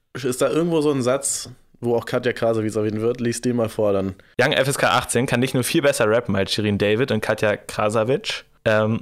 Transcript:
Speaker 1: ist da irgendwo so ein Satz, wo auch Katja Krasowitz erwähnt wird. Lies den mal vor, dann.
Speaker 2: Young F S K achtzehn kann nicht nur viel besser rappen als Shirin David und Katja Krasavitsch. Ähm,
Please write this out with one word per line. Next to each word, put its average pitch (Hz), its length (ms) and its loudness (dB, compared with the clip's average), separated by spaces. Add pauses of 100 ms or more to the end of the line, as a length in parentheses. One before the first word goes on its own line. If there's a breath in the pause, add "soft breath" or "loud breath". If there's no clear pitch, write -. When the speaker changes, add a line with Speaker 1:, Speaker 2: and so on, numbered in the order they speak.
(140)
Speaker 1:
ist 127 280 -4
da 135 80 2
irgendwo 165 320 2
so 147 100 2
ein 135 100 0
Satz, - 480 -2 (300)
wo 120 160 0
auch 117 100 -2
Katja 120 280 -2
Krasowitz 110 420 0
erwähnt 107 240 0
wird. 120 220 -2
Lies 117 180 -2
den 123 160 0
mal 113 140 0
vor, 104 240 0
dann. 95 220 -2 (260 soft breath)
Speaker 2:
Young 139 100 4
F 131 160 2
S 139 100 -2
K 123 120 2
achtzehn 120 360 0
kann 123 140 0
nicht 131 140 0
nur 127 100 0
viel - 180 0
besser 127 280 2
rappen 107 260 0
als 98 180 0
Shirin 104 240 0
David 107 340 2
und 110 100 0
Katja 107 340 0
Krasavitsch. 110 880 -2 (220)
Ähm, 107 360 2